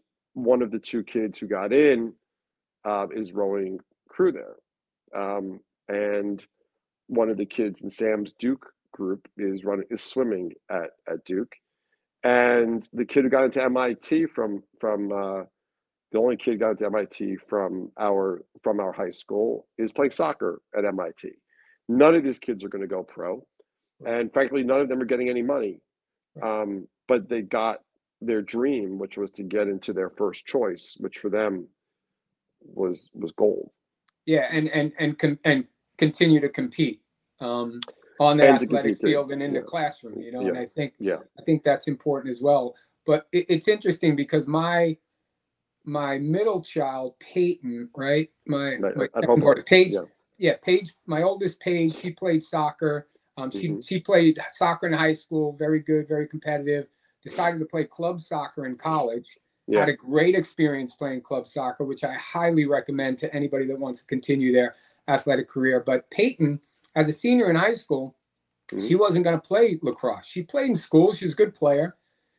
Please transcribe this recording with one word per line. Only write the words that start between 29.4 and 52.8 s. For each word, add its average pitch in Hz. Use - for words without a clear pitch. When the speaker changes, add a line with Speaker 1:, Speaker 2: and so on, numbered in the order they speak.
Speaker 1:
get 101
into 98
their 92
first -
choice, 104
which 113
for 107
them 98
was, -
was -
gold. -
Speaker 2:
Yeah, 143
and, 156
and, 151
and 151
con-, 147
and 139
continue 156
to 143
compete, 131
um, 120
on 147
the 139
Speaker 1:
And 131
to 123
Speaker 2:
athletic 113
Speaker 1:
compete, -
Speaker 2:
field 143
and 139
in 143
Speaker 1:
yeah. 131
Speaker 2:
the -
classroom, 147
you 233
know, 123
and -
Speaker 1:
Yeah. -
Speaker 2:
I -
think, 147
Speaker 1:
Yeah. 90
Speaker 2:
I -
think 156
that's 143
important 139
as 120
well. 131
But 156
it, 180
it's 170
interesting 175
because 143
my, 165
my 143
middle 180
child, 131
Peyton, 127
right? 143
My, 139
Speaker 1:
Right, 98
Speaker 2:
my -
Speaker 1:
at -
Speaker 2:
second 117
Speaker 1:
home 123
Speaker 2:
daughter, 139
Speaker 1:
run. -
Speaker 2:
Paige, 185
Speaker 1:
Yeah. 95
Speaker 2:
yeah, 170
Paige, 185
my 160
oldest 196
Paige, 165
she 180
played 165
soccer. 151